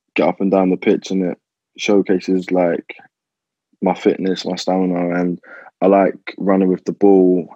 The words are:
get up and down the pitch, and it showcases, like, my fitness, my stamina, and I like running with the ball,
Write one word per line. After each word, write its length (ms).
get 140
up 120
and 100
down 200
the 60
pitch, 340
and 120
it 160
showcases, 760
like, 460
my 120
fitness, 520
my 100
stamina, 640
and 180
I 40
like 520
running 300
with 160
the 80
ball, 640